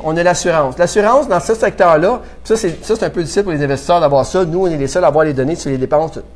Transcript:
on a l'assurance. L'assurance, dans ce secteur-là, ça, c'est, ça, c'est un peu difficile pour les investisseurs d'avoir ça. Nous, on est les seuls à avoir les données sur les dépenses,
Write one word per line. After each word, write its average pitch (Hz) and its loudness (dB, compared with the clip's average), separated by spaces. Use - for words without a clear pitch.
on 156 -2
a 170 0
l'assurance. 165 0
L'assurance, 220 2
dans 175 0
ce 220 -2
secteur-là, 190 2
ça, 220 0
c'est, 175 -4
ça, 220 -2
c'est 185 -4
un 160 -2
peu 175 -6
difficile 180 -2
pour 185 -2
les 147 -2
investisseurs 139 0
d'avoir 139 2
ça. 185 0
Nous, 170 -2
on 185 0
est 160 -2
les 139 -4
seuls 180 -2
à 165 4
avoir 151 4
les 147 -2
données 131 -2
sur 147 -8
les 131 -4
dépenses, 151 -2